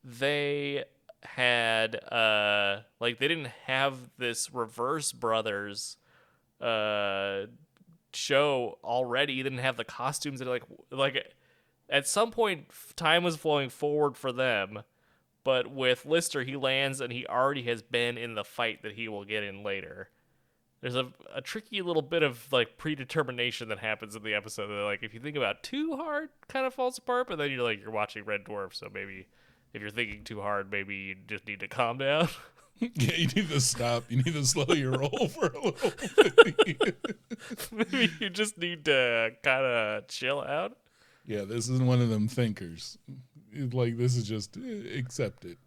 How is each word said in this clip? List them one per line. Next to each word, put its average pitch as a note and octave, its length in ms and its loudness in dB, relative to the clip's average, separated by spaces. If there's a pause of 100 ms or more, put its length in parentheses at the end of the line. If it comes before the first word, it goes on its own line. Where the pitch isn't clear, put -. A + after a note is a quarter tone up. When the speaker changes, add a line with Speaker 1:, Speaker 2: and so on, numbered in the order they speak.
Speaker 1:
they C#3+ 800 -2 (380)
had, A2+ 720 2 (160)
uh, G#2 680 4 (180)
like, A#2+ 200 -2
they C3+ 80 2
didn't D3+ 240 -2 (140)
have C3 300 0 (220)
this A#2+ 360 -4
Reverse B2 580 -2
Brothers, A2 840 -2 (640)
uh, G2+ 840 -2 (680)
show C#3 720 2
already. B2+ 540 0
They C3 120 -4
didn't B2+ 140 -6
have C3 140 0
the A#2+ 80 -6
costumes. C3+ 540 -6
They're B2+ 100 -6
like, B2 140 -2 (280)
like, C3+ 420 -2 (560)
at C#3 180 2
some A3 240 2
point, G#3 380 0
f-, - 260 -20
time E3+ 280 4
was E3+ 120 2
flowing D3 340 2
forward D3 480 2
for C3 140 -4
them, G#2+ 520 0 (600)
but B2+ 260 2
with B2+ 360 2
Lister, D#3 380 2
he C3+ 120 -6
lands C3+ 460 0
and B2 100 -4
he B2 160 -6
already C3 360 2
has A#2+ 180 0
been A#2+ 360 0
in A#2 180 -6
the G2+ 80 -2
fight A2+ 400 -2
that G#2+ 100 -8
he A2+ 140 -8
will G2+ 180 -8
get G#2+ 180 -2
in G2+ 200 -10
later. G2 460 -6 (720)
There's B2+ 140 -6
a, B2+ 160 -2 (220)
a C#3 80 -8
tricky G#3+ 400 -8
little E3+ 200 2
bit E3 220 0
of, B2 280 -2
like, B2 260 2
predetermination B2+ 920 -2
that G#2 100 -4
happens A2 360 -4
in G#2+ 80 -12
the G#2+ 120 -2
episode G#2 320 -4
that, G2+ 160 -4
like, G2+ 200 -2
if G#2+ 100 -10
you A2+ 60 -14
think D3 180 -8
about G#2+ 260 0
too D4+ 320 -4
hard, D4+ 340 -4 (180)
kind C4 180 -2
of C4 80 -4
falls B3+ 240 -2
apart, B3 300 -2
but F#3+ 100 -6
then C#3+ 140 0
you're B2 120 -2
like, A2 180 0
you're G#2+ 100 -12
watching G#2 340 -2
Red G#2 200 -2
Dwarf, G2 300 -8
so - 180 -12
maybe G2 340 -10 (460)
if A2+ 80 -10
you're G#2 100 -8
thinking G#2 320 -4
too G#2 180 -10
hard, G2+ 300 -2
maybe G2+ 240 -4
you F#2+ 200 -8 (120)
just G#2+ 200 -8
need G2+ 120 -8
to G2 80 -8
calm A#2+ 300 0
down. D3 360 2
<laughs> - 60 -14 (380)
Speaker 2:
<laughs> - 20 -20 (160)
Yeah, D3 200 2
you E3 120 2
need F3 240 2
to C#3+ 100 4
stop. A#2+ 480 2
You A#2 120 2
need D#3+ 120 2
to D3 120 0
slow C#3 300 4
your C3+ 220 2
roll C#3+ 320 2
for D4 180 -2
a - 140 -4
little - 320 0 (240)
bit. - 800 8 (760)
<laughs> - 0 -
Speaker 1:
Maybe A3+ 480 2
you G#3 100 -2
just G#3 280 -2
need E3+ 280 -4
to A#2+ 460 4 (120)
kinda A#2+ 640 2
chill C3+ 320 -2
out. D#3 360 -4 (480)
Speaker 2:
Yeah, G#2 200 -4
this A2+ 240 -4
is B2+ 120 2
one B2 200 6
of A#2+ 80 4
them G#2+ 180 2
thinkers. G2+ 720 -4 (560)
It's B2+ 200 -4
like, A#2+ 240 2
this B2 200 4
is G#2+ 100 0
just, G#2+ 300 -6
eh, A3 420 -8
accept A#2+ 460 -4
it. F2 220 -14